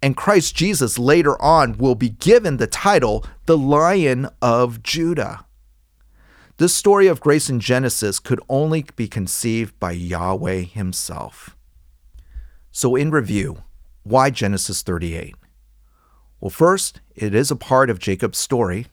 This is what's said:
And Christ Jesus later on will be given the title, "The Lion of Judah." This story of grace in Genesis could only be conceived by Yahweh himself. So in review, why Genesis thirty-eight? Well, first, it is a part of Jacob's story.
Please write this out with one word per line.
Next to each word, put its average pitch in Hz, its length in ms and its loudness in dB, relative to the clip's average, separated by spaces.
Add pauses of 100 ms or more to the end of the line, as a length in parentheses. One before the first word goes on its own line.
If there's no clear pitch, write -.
And 135 140 0
Christ 196 400 2
Jesus 156 420 -2
later 147 420 4
on 139 380 2
will 127 160 2
be 113 160 -2
given 180 460 4
the 117 100 -2
title, 123 580 0 (220)
"The 165 100 4
Lion 147 720 2 (140)
of 120 400 2
Judah." 165 640 -4 (1080)
This 175 180 2
story 202 320 4
of 165 140 2
grace 147 280 2
in 123 120 -2
Genesis 120 580 -2
could - 300 -4
only 151 360 -2 (120)
be 117 100 -4
conceived 113 720 -4
by 90 140 -2
Yahweh 90 680 -4
himself. 90 960 -10 (1160)
So 127 240 0
in 147 140 0
review, 101 520 -2 (400)
why 131 280 2
Genesis 101 520 -4
thirty-eight? 82 540 -6 (1040)
Well, 98 100 -8
first, 180 500 2 (140)
it 104 200 -4
is 135 180 2
a 131 40 -4
part 131 320 2
of 101 120 -2
Jacob's 98 380 -4
story. 117 540 -2